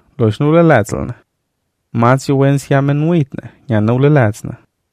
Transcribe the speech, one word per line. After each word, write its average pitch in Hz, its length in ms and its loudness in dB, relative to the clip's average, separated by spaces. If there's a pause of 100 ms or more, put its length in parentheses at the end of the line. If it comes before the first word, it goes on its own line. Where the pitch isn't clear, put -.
(180)
lo 113 120 2
shnu 143 220 -2
le 170 100 4
ladzel 120 440 0
na. 123 80 -12 (800)
Mas 123 360 0
yo 143 80 0
wen 139 220 2
siya 139 240 -2
men 143 260 -2
wit 170 300 0
na, - 60 -14 (240)
nya 110 120 0
no 113 180 0
le 139 100 2
ladz 127 360 0
na. - 100 -10 (380)